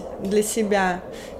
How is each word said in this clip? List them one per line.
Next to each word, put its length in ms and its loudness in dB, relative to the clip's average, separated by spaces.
для 200 4
себя, 560 2